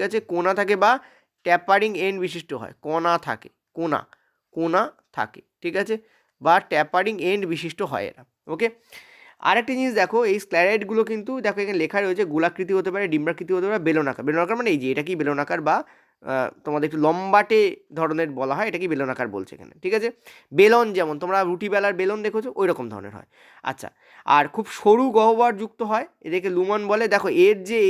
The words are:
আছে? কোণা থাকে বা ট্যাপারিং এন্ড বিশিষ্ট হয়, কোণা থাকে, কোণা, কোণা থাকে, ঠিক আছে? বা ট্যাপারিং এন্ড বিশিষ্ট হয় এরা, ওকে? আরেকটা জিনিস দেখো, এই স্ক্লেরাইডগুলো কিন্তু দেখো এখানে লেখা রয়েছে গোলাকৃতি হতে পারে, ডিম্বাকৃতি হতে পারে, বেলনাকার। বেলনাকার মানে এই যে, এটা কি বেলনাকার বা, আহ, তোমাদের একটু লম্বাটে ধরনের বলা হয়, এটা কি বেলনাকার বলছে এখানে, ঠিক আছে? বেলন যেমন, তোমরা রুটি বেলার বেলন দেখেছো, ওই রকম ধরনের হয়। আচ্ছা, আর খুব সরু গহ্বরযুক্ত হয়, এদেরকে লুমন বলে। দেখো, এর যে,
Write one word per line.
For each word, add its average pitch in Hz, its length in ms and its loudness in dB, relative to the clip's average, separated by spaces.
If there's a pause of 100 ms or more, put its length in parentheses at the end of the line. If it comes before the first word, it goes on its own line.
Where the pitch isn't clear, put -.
আছে? 208 120 -4 (140)
কোণা 175 280 0
থাকে 202 240 0
বা 214 80 6 (540)
ট্যাপারিং 196 460 2 (140)
এন্ড 196 200 -2
বিশিষ্ট 165 260 -10 (100)
হয়, 92 120 -14 (120)
কোণা 165 280 0 (140)
থাকে, 117 220 -8 (280)
কোণা, 160 240 -2 (540)
কোণা 165 260 0 (360)
থাকে, - 240 -8 (200)
ঠিক 175 200 -6
আছে? 214 140 -4 (500)
বা 165 80 6 (180)
ট্যাপারিং 180 440 0 (140)
এন্ড 202 140 0 (100)
বিশিষ্ট 156 260 -10 (120)
হয় 104 180 -4
এরা, - 140 -20 (300)
ওকে? 220 140 -4 (800)
আরেকটা 226 280 2
জিনিস 262 240 -2
দেখো, 196 180 0 (120)
এই 208 140 2
স্ক্লেরাইডগুলো 202 560 2 (100)
কিন্তু 214 200 -6 (140)
দেখো 196 180 -2
এখানে 196 200 -4
লেখা 202 180 -2
রয়েছে 190 220 0 (100)
গোলাকৃতি 170 440 0
হতে 185 160 0
পারে, 202 200 -2
ডিম্বাকৃতি 160 440 -2
হতে 185 120 -2
পারে, 208 180 -2
বেলনাকার। 147 400 0
বেলনাকার 170 320 0
মানে 233 140 0
এই 143 80 0
যে, 127 120 -4
এটা 147 140 -2
কি 185 140 -4
বেলনাকার 147 460 -2
বা, 160 80 4 (480)
আহ, 131 260 -2 (160)
তোমাদের 151 240 -2
একটু 156 160 -6
লম্বাটে 196 560 2 (380)
ধরনের 160 300 -2 (100)
বলা 135 180 -2
হয়, 214 120 -2
এটা 185 120 -6
কি 185 120 -4
বেলনাকার 131 420 -4
বলছে 98 220 -8
এখানে, - 160 -20 (100)
ঠিক 185 140 -2
আছে? 220 120 -2 (500)
বেলন 226 260 8 (120)
যেমন, 156 260 -2
তোমরা 190 160 0 (100)
রুটি 180 240 -4
বেলার 202 280 2
বেলন 202 240 -2
দেখেছো, 220 240 -4 (100)
ওই 196 120 2
রকম 139 220 -4
ধরনের 101 240 -12
হয়। - 100 -20 (440)
আচ্ছা, - 180 -12 (360)
আর 147 200 4 (100)
খুব 214 100 -4 (140)
সরু 220 260 6 (120)
গহ্বরযুক্ত 226 640 2 (100)
হয়, 233 140 0 (220)
এদেরকে 180 300 -2
লুমন 202 240 0 (100)
বলে। 220 220 2
দেখো, 196 140 0 (180)
এর 202 120 6 (120)
যে, 233 80 -2 (120)